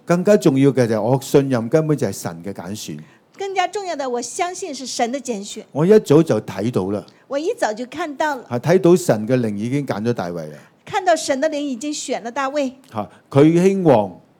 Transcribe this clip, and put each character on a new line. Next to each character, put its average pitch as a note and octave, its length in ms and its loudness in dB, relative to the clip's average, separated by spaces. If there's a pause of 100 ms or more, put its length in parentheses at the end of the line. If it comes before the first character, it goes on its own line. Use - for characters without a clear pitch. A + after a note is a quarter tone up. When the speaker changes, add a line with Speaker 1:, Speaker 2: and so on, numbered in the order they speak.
Speaker 1:
更 F3 180 0
加 G#3 140 4
重 C#3+ 220 2
要 C#3 120 6
嘅 B2 140 2
就 A2+ 100 0
係 G#2+ 60 -2
我 B2+ 200 2
信 C#3 280 2
任 A#2 200 -2
根 D#3 180 2
本 D3+ 100 0
就 B2 100 -2
係 G2 40 -4
神 F2 320 -10
嘅 G2 100 -10
揀 F2+ 160 -12
選。 F#2 300 -10 (380)
Speaker 2:
更 G4 180 -8
加 F4+ 120 -2
重 G4+ 160 -8
要 E4+ 120 -6
的， C4+ 120 -6
我 A#3+ 140 -4
相 F4 320 -6
信 F4+ 220 -10
是 B3+ 100 -12
神 A#3+ 260 -4
的 C#4 80 -6
揀 A#3+ 180 -8
選。 G3+ 340 -12
Speaker 1:
我 C#3+ 120 0
一 F3+ 60 2 (120)
早 D#3 200 6
就 A#2+ 200 0
睇 G2+ 280 -4
到 G2 220 -2
啦。 G2+ 120 -6 (240)
Speaker 2:
我 C#4 120 -4
一 F4 160 -4
早 A3 180 -2
就 A3+ 140 -8
看 D4 280 -8
到 D4+ 200 -2
了。 A#3+ 140 -14
Speaker 1:
啊， A#2+ 100 -4
睇 E3 200 4
到 F3 160 6
神 A2 320 0
嘅 B2+ 120 2
靈 A2 160 -2
已 G#2 140 -4
經 C#3 180 -2
揀 G2+ 160 -6
咗 A#2 100 0
大 G#2 160 -4
衛 E2 220 -10
啦。 D2 60 -18 (280)
Speaker 2:
看 G4 180 -4
到 F4 120 4
神 D4 240 -4
的 D#4 100 0
靈 D4+ 100 -4
已 C#4+ 160 -4
經 D4 160 -8
選 B3 300 -6
了 A#3 100 -10
大 C4+ 200 -4
衛。 C#4 200 -2 (220)
Speaker 1:
嚇， - 160 -6 (220)
佢 C#3 140 6
興 F3+ 380 4
旺。 G#2+ 360 4 (200)